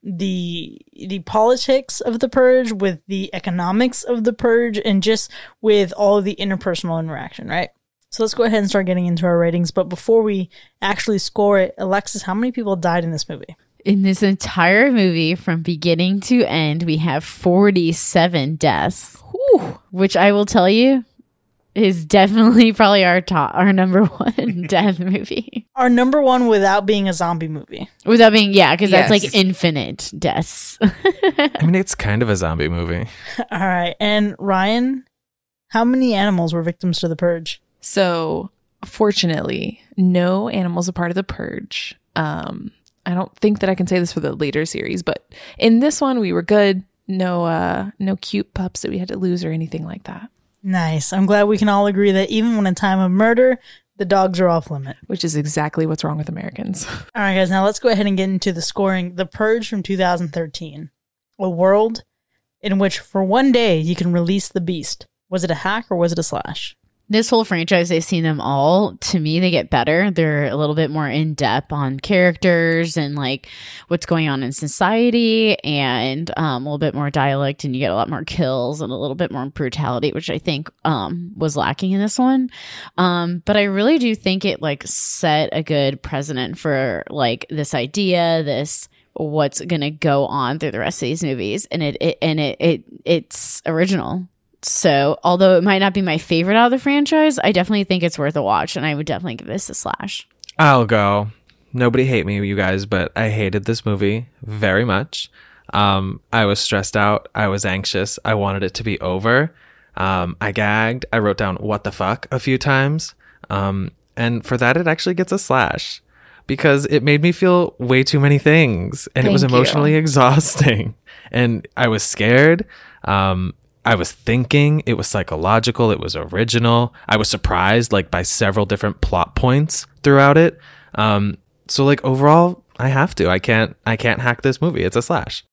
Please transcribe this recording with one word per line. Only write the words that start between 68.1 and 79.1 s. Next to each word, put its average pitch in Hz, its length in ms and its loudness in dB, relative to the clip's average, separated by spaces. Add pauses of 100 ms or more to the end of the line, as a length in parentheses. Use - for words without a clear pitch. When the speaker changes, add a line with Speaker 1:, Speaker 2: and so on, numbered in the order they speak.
Speaker 2:
them 156 180 0
all. 151 560 2
To - 240 -4
me, 156 180 0
they 180 120 2
get 156 180 0
better. 160 420 2
They're 156 360 0
a 131 100 -2
little 151 200 -2
bit 156 140 0
more 151 180 -4
in 151 260 -2
depth 127 360 -2
on 135 300 -4
characters 170 960 2
and, 147 200 -4
like, 135 320 -6 (400)
what's 170 180 -4
going 160 240 0
on 135 120 -2
in 127 100 -4
society, 220 1120 0
and, 135 760 -2
um, 135 260 -2
a 143 60 -8
little 147 80 -6
bit 151 160 -2
more 143 160 -4
dialect, 139 540 -2
and 135 120 -4
you 131 40 -4
get 131 100 -2
a 90 40 -2
lot 110 140 -2
more 156 160 -6
kills 135 560 -4
and 120 100 -8
a 131 60 -8
little 135 200 -6